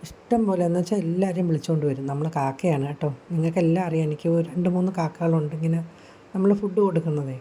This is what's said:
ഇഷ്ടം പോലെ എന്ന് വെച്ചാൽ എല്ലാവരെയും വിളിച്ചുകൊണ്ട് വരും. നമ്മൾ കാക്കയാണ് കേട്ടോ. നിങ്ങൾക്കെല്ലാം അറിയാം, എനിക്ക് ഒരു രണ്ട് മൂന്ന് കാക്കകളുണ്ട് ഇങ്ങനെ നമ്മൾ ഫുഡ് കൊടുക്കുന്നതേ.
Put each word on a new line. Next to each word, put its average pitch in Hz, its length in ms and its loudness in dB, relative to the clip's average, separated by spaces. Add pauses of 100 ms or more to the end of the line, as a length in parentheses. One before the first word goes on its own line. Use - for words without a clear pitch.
ഇഷ്ടം - 420 -2
പോലെ 180 180 2
എന്ന് 170 160 2
വെച്ചാൽ 202 220 0
എല്ലാവരെയും 180 460 0
വിളിച്ചുകൊണ്ട് 160 400 0
വരും. 135 200 -4
നമ്മൾ 143 160 -4 (100)
കാക്കയാണ് 139 540 0
കേട്ടോ. 147 200 -4 (220)
നിങ്ങൾക്കെല്ലാം 170 560 2
അറിയാം, 160 220 0
എനിക്ക് 151 240 -4
ഒരു 170 160 2
രണ്ട് 180 260 0
മൂന്ന് 185 240 0
കാക്കകളുണ്ട് 160 580 0
ഇങ്ങനെ 160 220 0 (540)
നമ്മൾ 190 160 2 (120)
ഫുഡ് 202 240 -2
കൊടുക്കുന്നതേ. 151 560 0